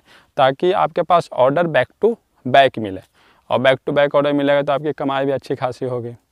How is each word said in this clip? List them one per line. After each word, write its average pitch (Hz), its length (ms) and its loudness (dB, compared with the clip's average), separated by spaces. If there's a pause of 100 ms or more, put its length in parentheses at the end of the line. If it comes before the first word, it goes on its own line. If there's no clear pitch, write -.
(380)
ताकि 139 340 2
आपके 160 300 -2
पास 170 320 0
ऑर्डर 143 340 2
back 139 200 0 (180)
to 226 100 0 (300)
back 127 340 4
मिले 95 220 -8 (480)
और 117 100 0
back 131 200 2
to 147 180 -6
back 143 180 2
order 143 180 0
मिलेगा 143 280 2
तो 143 120 -2
आपकी 143 180 -4
कमाई 135 340 -4
भी 139 60 -2
अच्छी 135 240 -6
खासी 127 300 -6
होगी। 123 260 -8 (200)